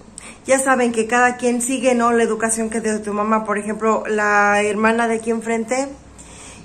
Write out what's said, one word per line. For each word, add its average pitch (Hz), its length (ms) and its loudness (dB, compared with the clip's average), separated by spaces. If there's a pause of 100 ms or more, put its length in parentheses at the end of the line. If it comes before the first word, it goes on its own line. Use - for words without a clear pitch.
(460)
ya 262 140 2
saben 247 320 2
que 220 160 0
cada 240 300 2
quien 240 260 0
sigue, 262 320 2
¿no? 233 160 2
La 233 100 4
educación 220 480 -2
que 226 100 -4
dio 214 220 -2
tu 208 100 -8
mamá. 214 320 0
Por 208 140 -4
ejemplo, 214 500 -2
la 208 540 2
hermana 220 460 0
de 226 80 -2
aquí 220 160 -4
enfrente, 226 560 -4 (760)